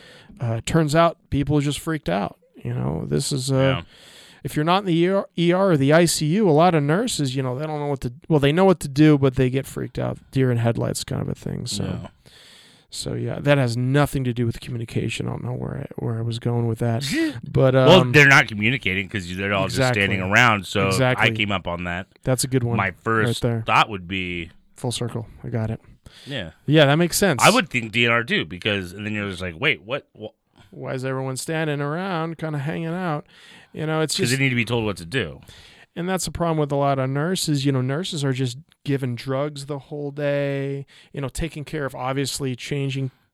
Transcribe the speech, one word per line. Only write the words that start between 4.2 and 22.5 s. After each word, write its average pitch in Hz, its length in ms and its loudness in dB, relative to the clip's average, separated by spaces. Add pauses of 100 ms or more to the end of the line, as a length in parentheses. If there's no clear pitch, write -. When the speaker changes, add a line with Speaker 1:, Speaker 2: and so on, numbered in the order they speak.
Speaker 1:
if - 140 -8
you're 151 80 0
not 180 160 4
in 208 60 -6
the 175 100 2
E 170 120 4
R, 196 180 0 (120)
E 170 140 4
R 190 200 4
or 156 60 4
the 135 140 4
I 175 120 8
C 160 220 0
U, 196 220 2
a 156 40 6
lot 165 220 6
of 151 80 2
nurses, 147 520 0
you 135 80 -4
know, 127 160 -4
they 151 80 -6
don't 151 140 -6
know 147 60 -4
what 143 160 -4
to, 120 100 -6 (160)
well, 151 120 6
they 139 120 4
know 180 140 6
what 185 140 6
to 151 80 -8
do, 151 280 8
but 135 200 2
they 131 120 4
get 131 180 -2
freaked 127 320 -8
out. 123 200 -4 (140)
Deer 131 180 2
in 120 80 0
headlights 117 440 0
kind - 200 -6
of 50 80 -6
a 50 40 -4
thing. 50 320 -8
So, 101 180 -4 (180)
Speaker 2:
Yeah. - 60 -14 (800)
Speaker 1:
so - 240 -8
yeah, 120 260 -6
that 143 160 4
has 120 220 0
nothing 135 460 0
to 123 100 -2
do 120 100 0
with 117 160 -2
communication. 117 680 -6
I - 20 -6
don't - 140 -8
know 123 100 -6
where - 340 -8
I, - 160 -10
where 117 140 -4
I 113 40 -6
was 117 160 -4
going 120 280 0
with 113 140 -2
that, 120 240 -2 (400)
Speaker 2:
<laughs> - 60 -14
Speaker 1:
but, 131 240 6
um, 131 140 6
Speaker 2:
Well, 170 160 10
they're 139 240 8
not 139 200 8
communicating 104 600 -2
'cause 90 260 -6
they're 98 200 -2
all 95 140 2
just 117 80 -4 (180)
standing 98 260 2
Speaker 1:
Exactly. 92 100 -2
Speaker 2:
around. 107 360 6
So 98 220 0
Speaker 1:
Exactly. 123 420 2
Speaker 2:
I - 40 -
came 107 180 -2
up 90 140 -4
on 87 180 -6
that. 87 240 -6 (140)
Speaker 1:
That's 127 220 0
a 135 40 -4
good 127 160 0